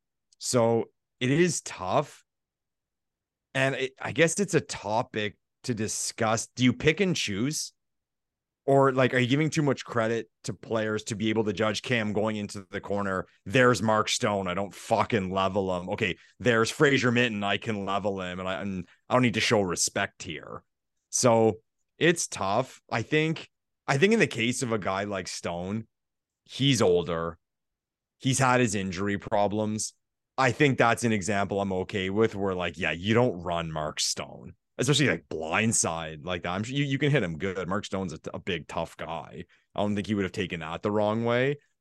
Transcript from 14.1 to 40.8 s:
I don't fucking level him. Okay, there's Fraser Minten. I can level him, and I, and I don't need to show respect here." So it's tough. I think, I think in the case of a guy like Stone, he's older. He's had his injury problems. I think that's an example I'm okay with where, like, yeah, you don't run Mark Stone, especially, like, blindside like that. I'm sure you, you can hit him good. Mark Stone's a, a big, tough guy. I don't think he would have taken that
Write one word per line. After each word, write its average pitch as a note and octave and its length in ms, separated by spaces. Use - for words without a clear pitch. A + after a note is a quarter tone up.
I F2+ 80
don't G2 180
fucking G#2 600
level F#2+ 440
him. F2+ 120
Okay, F#2+ 280
there's A2+ 320
Fraser C3+ 400
Minten. A#2 320
I G2+ 140
can G#2 280
level G2 360
him, F2+ 180
and F#2 100
I, F2+ 120
and F#2+ 260
I A2+ 60
don't B2+ 80
need A#2 120
to A2 60
show G#2+ 220
respect F#2+ 600
here." C#2+ 400
So A2+ 520
it's E3+ 300
tough. G2+ 520
I A#2 100
think, D#3 460
I C#3+ 80
think F#3+ 160
in A3+ 80
the D#3 80
case A#2+ 340
of A#2 100
a A2+ 60
guy F#2+ 260
like F#2+ 220
Stone, F#2 640
he's C3 360
older. E2+ 580
He's C3 200
had B2+ 220
his G#2+ 160
injury F#2+ 420
problems. G#2 760
I C3 140
think C#3 260
that's A#2 240
an A#2 100
example G2+ 480
I'm G2 120
okay F#2 360
with G#2+ 280
where, G2 180
like, F2 240
yeah, E2 140
you F#2+ 220
don't A2 280
run E2+ 300
Mark D#2 280
Stone, C2+ 540
especially, C3+ 300
like, E2+ 200
blindside E2 960
like F2+ 200
that. F2 80
I'm G2 100
sure B2+ 120
you, C#3+ 100
you C3+ 140
can D3 120
hit C#3 120
him E2 140
good. F2+ 320
Mark G2 160
Stone's F#2+ 300
a, D2+ 40
a F#2 60
big, E2+ 280
tough E2 300
guy. D#2+ 480
I - 60
don't G#2 140
think G2+ 120
he G#2+ 80
would G2 100
have F2+ 80
taken F2+ 280
that D#2+ 220